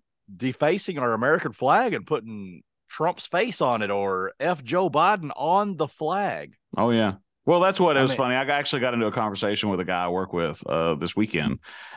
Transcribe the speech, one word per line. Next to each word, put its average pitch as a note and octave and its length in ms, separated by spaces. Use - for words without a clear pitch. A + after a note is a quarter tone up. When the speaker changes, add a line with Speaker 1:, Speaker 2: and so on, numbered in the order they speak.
Speaker 1:
defacing D3 640
our A#2+ 140
American C3+ 380
flag F3+ 420
and G#2+ 120
putting G#2+ 560
Trump's - 380
face F#3+ 340
on B2 220
it G2+ 80
or G2 500
F D3 240
Joe E3+ 260
Biden E3 460
on F#3 420
the D3+ 100
flag. D#3 680
Speaker 2:
Oh, A#2 140
yeah. G#2+ 240
Well, E3+ 140
that's F#3+ 200
what, D#3+ 180
it - 20
Speaker 1:
I C3+ 40
Speaker 2:
was C3+ 80
Speaker 1:
mean A#2+ 60
Speaker 2:
funny. B2+ 180
I C3+ 100
got C#3+ 140
actually C#3+ 220
got B2 120
into A#2 140
a G2+ 40
conversation G#2 580
with F#2 100
a F2+ 60
guy F2+ 200
I - 40
work F#2 240
with, E2 340
uh, E2 280
this E2 200
weekend, D#2+ 440